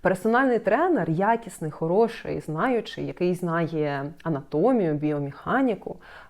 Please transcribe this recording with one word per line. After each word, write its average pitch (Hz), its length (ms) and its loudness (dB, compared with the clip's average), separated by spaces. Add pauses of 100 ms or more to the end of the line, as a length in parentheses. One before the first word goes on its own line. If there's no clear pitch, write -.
Персональний 226 580 2
тренер, 233 520 2
якісний, 196 600 0
хороший, 175 720 0
знаючий, 165 640 -2
який 180 280 0
знає 156 800 -2 (100)
анатомію, 165 720 2
біомеханіку, 151 1000 -2 (340)